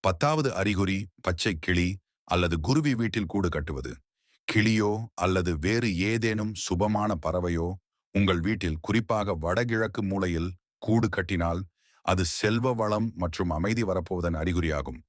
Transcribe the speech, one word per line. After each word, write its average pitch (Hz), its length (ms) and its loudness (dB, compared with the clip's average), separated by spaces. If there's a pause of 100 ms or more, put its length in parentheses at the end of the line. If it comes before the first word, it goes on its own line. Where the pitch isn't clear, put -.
பத்தாவது 139 520 2
அறிகுறி 98 420 2 (240)
பச்சை 92 340 0
கிளி 90 340 0 (380)
அல்லது 87 320 2
குருவி 139 360 2
வீட்டில் 107 360 -2
கூடு 95 180 0
கட்டுவது. 71 420 -6 (560)
கிளியோ 107 440 2 (240)
அல்லது 90 440 2
வேறு 110 300 2 (140)
ஏதேனும் 107 520 0
சுபமான 104 600 0
பறவையோ 85 520 -2 (480)
உங்கள் 95 260 4
வீட்டில், 87 380 -2
குறிப்பாக 107 560 0
வடகிழக்கு 110 680 0
மூலையில் 92 460 0 (320)
கூடு 110 280 4
கட்டினால் 85 520 -2 (440)
அது 92 220 2
செல்வ 117 460 0
வளம் 110 420 0
மற்றும் 87 360 -2
அமைதி 104 320 0
வரப்போவதன் 87 560 -2
அறிகுறியாகும். 78 680 -2